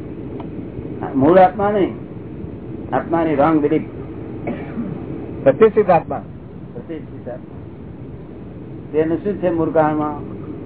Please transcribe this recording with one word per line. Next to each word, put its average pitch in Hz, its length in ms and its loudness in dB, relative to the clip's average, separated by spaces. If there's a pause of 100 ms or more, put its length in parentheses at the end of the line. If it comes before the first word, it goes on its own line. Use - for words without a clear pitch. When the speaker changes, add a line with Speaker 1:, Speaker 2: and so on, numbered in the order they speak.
(1160)
Speaker 1:
મૂળ 151 220 8
આત્મા 190 340 6
નહીં, 180 220 2 (1000)
આત્માની 160 420 0
રોંગ 156 260 6
બિલીફ. 147 200 2 (1600)
Speaker 2:
પ્રતિષ્ઠિત 214 460 8
આત્મા. 151 320 2 (520)
Speaker 1:
પ્રતિષ્ઠિત 131 560 -12
આત્મા. - 260 -12 (1400)
તેનું 160 240 4
શું 196 200 -2
છે 175 120 2
મૂળ 160 200 2
કારણમાં? 151 500 2 (460)